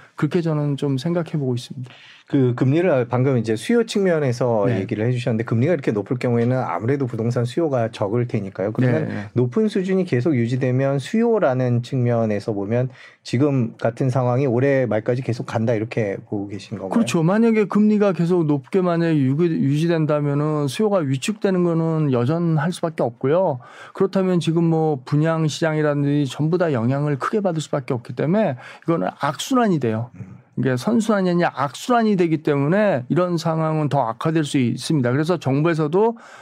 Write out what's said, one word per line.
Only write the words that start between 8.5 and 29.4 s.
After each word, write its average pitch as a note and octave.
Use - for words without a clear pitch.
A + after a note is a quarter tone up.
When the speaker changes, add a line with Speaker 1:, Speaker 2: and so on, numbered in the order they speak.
Speaker 2:
그러면 B2
Speaker 1:
네, G#2
네. G#2
Speaker 2:
높은 B2+
수준이 F#3+
계속 C3+
유지되면 B2+
수요라는 C3+
측면에서 A#2
보면 A2+
지금 C3
같은 B2+
상황이 B2
올해 C3
말까지 A#2+
계속 B2
간다 A2+
이렇게 G#2+
보고 G2+
계신 G2
건가요? F#2+
Speaker 1:
그렇죠. G3+
만약에 A3
금리가 G#3
계속 E3+
높게 D3
만약에 E3+
유-, C3+
유지된다면은 D3+
수요가 G3+
위축되는 F3+
거는 D#3+
여전할 D#3
수밖에 E3
없고요. C#3
그렇다면 F#3+
지금 E3
뭐 D#3+
분양 D#3+
시장이라든지 D3
전부 D#3
다 E3+
영향을 C3+
크게 -
받을 E3+
수밖에 C#3+
없기 A#2+
때문에 D3+
이거는 E3
악순환이 G3